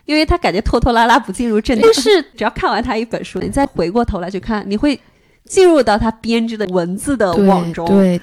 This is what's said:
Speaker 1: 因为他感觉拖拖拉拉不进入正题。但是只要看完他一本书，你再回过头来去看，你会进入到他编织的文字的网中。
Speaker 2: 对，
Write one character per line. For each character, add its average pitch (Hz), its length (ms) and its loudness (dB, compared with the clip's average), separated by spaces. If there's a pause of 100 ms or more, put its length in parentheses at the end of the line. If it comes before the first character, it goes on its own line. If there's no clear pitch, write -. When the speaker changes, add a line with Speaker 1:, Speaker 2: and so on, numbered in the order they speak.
Speaker 1:
因 294 100 -4
为 311 120 2
他 349 100 0
感 190 160 0
觉 185 80 -2
拖 - 200 -2
拖 262 120 0
拉 233 140 4
拉 254 120 4
不 220 140 -6
进 240 160 -4
入 214 120 0
正 254 160 -2
题。 214 60 0
但 453 120 6
是 349 260 2 (160)
只 - 80 -6
要 226 60 0
看 - 200 -4
完 220 120 -2
他 240 140 -4
一 226 80 -4
本 190 200 -8
书， - 140 -10
你 180 100 -4
再 277 160 0
回 175 260 -4
过 233 140 0
头 202 160 -6
来 175 80 -8
去 190 100 -8
看， 214 300 -6
你 202 80 -4
会 277 240 0 (460)
进 381 180 4
入 330 160 6
到 208 160 2
他 226 140 0
编 226 360 -2
织 226 120 -8
的 208 80 -4
文 180 300 -2
字 269 200 -4
的 202 160 0
网 180 400 2
中。 165 140 -8
Speaker 2:
对， 185 360 2